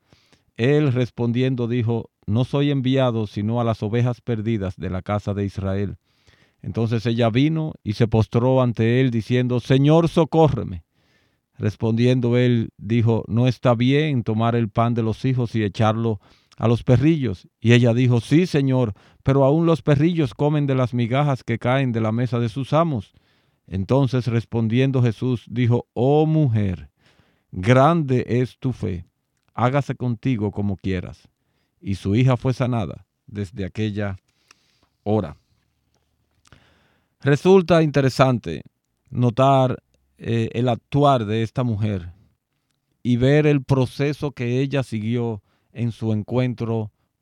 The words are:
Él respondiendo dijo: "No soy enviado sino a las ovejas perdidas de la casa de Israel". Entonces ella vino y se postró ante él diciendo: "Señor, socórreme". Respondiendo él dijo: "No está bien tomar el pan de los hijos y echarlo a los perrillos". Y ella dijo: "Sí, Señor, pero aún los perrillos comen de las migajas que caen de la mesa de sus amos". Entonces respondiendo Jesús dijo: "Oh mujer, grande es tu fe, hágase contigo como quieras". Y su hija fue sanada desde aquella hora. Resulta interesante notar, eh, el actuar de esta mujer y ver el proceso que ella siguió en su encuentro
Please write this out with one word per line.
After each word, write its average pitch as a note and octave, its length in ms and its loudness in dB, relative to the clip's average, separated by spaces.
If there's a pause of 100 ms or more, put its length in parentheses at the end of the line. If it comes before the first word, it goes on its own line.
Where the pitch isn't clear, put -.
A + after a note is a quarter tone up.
(540)
Él C#3+ 380 2
respondiendo A#2+ 760 -2
dijo: A#2 420 -2 (160)
"No A#2 200 0
soy C#3+ 260 0
enviado B2+ 560 0
sino G#2+ 320 -4
a A#2+ 60 0
las A2+ 180 -2
ovejas A#2+ 380 -2
perdidas G#2+ 560 -4
de - 120 -8
la F#2 120 -6
casa G#2 320 -4
de G2+ 100 -2
Israel". F#2+ 540 -4 (640)
Entonces A2+ 440 -2
ella A#2 240 0
vino D#3 440 0 (100)
y G#2+ 100 -4
se A2+ 140 0
postró B2 540 2
ante A#2 400 0
él C3 100 0
diciendo: B2 480 -2
"Señor, D3 480 4
socórreme". C#3+ 800 0 (720)
Respondiendo A#2+ 800 0
él B2 400 2
dijo: A2+ 500 0
"No A#2 200 0
está B2 280 2
bien C3+ 480 0
tomar A2+ 320 0
el A#2 140 0
pan A#2 240 0
de A2+ 100 -2
los A2 220 -4
hijos B2+ 280 -2
y A2+ 100 -2
echarlo A2 580 -2 (360)
a - 100 -2
los A#2 160 0
perrillos". B2+ 640 0 (120)
Y A2+ 140 2
ella A#2+ 200 4
dijo: A#2+ 280 2
"Sí, D#3+ 240 2
Señor, C3 480 0 (300)
pero C3+ 220 2
aún D#3+ 220 4
los D#3+ 160 2
perrillos D3+ 500 0
comen D3 320 0
de C3+ 80 0
las B2+ 220 -2
migajas B2+ 480 -2
que A#2 160 -4
caen B2+ 320 0
de A2+ 100 -2
la A2 100 0
mesa A#2+ 280 -2
de A#2+ 100 -2
sus B2+ 240 -8
amos". D3+ 400 -2 (540)
Entonces B2+ 600 0
respondiendo A#2 720 0
Jesús A#2+ 460 -2
dijo: A#2+ 460 0
"Oh C#3+ 320 2
mujer, A#2 640 0 (640)
grande C3 760 2
es A#2+ 300 -2
tu C3 160 -4
fe, F#2 320 -8 (480)
hágase C3 420 -2
contigo A#2 560 -4
como G2+ 260 -4
quieras". - 520 -8 (500)
Y - 160 -6
su G2 200 -2
hija B2+ 220 2
fue C3 160 -2
sanada A#2+ 520 -6 (220)
desde G2 380 -10
aquella G2+ 520 -6 (840)
hora. G#2 340 -2 (1800)
Resulta E3 640 4
interesante C3 800 0 (460)
notar, B2+ 760 2 (340)
eh, A2+ 360 -4
el A#2+ 160 -2
actuar C3 560 2
de A2 160 -2
esta A2+ 220 -4
mujer G#2 480 -4 (880)
y A#2+ 160 0
ver C#3+ 300 4
el D3 160 2
proceso C#3 680 -2
que B2 280 -4
ella C#3 240 -4
siguió A2+ 580 -6 (300)
en A#2 200 -6
su A2 220 -4
encuentro A2+ 800 -4 (300)